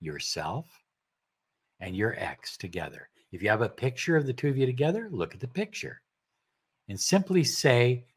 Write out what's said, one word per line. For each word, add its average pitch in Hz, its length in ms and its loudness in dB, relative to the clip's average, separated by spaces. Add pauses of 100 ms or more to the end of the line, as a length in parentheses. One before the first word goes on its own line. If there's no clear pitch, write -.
yourself 80 680 -6 (1120)
and 92 160 -8
your 110 220 0
ex - 380 -8
together. 87 520 -10 (240)
If 92 100 -8
you 104 60 0
have 110 140 4
a 110 60 2
picture 131 480 0
of 143 100 4
the 131 60 4
two 143 160 0
of 135 100 2
you 135 80 4
together, 160 440 0
look 90 240 -4
at 95 60 -18
the 127 80 -8
picture - 540 -8 (840)
and 98 100 -8
simply 185 460 2
say 123 600 4 (120)